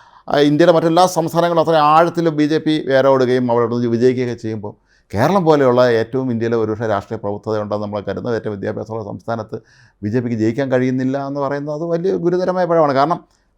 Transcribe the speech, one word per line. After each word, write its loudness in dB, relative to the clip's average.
ആ, 0
ഇന്ത്യയിലെ 4
മറ്റെല്ലാ 4
സംസ്ഥാനങ്ങളും 0
അത്ര 2
ആഴത്തിൽ 4
ബി 0
ജെ 0
പി -2
വേരോടുകയും 2
അവിടെ 2
നിന്ന് -2
വിജയിക്കുകയൊക്കെ 0
ചെയ്യുമ്പോൾ -10
കേരളം 0
പോലെയുള്ള 4
ഏറ്റവും -2
ഇന്ത്യയിലെ -2
ഒരുപക്ഷെ -2
രാഷ്ട്രീയ -4
പ്രബുദ്ധത -6
ഉണ്ടെന്ന് -4
നമ്മൾ -6
കരുതുന്നത് -6
ഏറ്റവും -6
വിദ്യാഭ്യാസമുള്ള -8
സംസ്ഥാനത്ത് -10
ബി -4
ജെ -2
പിക്ക് -4
ജയിക്കാൻ 0
കഴിയുന്നില്ല 0
എന്ന് -6
പറയുന്നത് -6
അത് -6
വലിയ -2
ഗുരുതരമായ -2
പിഴവാണ്. 2
കാരണം 2